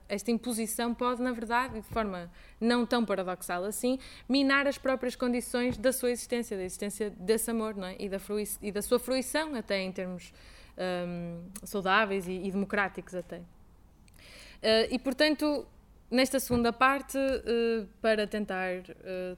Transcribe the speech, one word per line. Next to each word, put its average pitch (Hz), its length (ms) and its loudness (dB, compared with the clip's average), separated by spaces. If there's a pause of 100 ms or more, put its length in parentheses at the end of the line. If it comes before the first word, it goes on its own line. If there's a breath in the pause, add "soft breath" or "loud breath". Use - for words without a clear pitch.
esta 202 240 -2
imposição 226 640 -2
pode, 247 280 0
na 254 120 0
verdade, 226 460 -2
e - 20 -8
de - 60 -14
forma 185 440 -4 (280 loud breath)
não 240 260 4
tão 240 180 2
paradoxal 185 640 -2
assim, 247 340 0 (300 loud breath)
minar 277 380 4
as 277 100 0
próprias 254 380 0
condições 247 600 0
da 254 140 4
sua 247 200 0
existência, 240 440 -4
da 185 80 -4
existência 202 460 -4
desse 220 400 0
amor, 220 260 -2
não 190 120 -6
é? 190 120 -10
E 202 80 -4
da 196 120 -4
frui-, 208 280 -4 (140)
e 208 100 -6
da 202 120 -2
sua 240 160 4
fruição, 262 560 -2
até 202 260 -2
em 185 100 -4
termos, 180 400 -8 (460 loud breath)
ehm, 175 640 -4 (220)
saudáveis 196 640 2
e, 185 60 -2
e 185 180 -4
democráticos 196 640 -2
até. 175 260 -8 (1200 loud breath)
Eh, 220 300 6
e, 247 80 2
portanto, 294 680 2 (420)
nesta 254 300 4
segunda 240 320 2
parte, 262 460 2
eh, 233 680 0 (140)
para 214 280 2
tentar, 185 560 -4 (200)
eh, 185 340 -6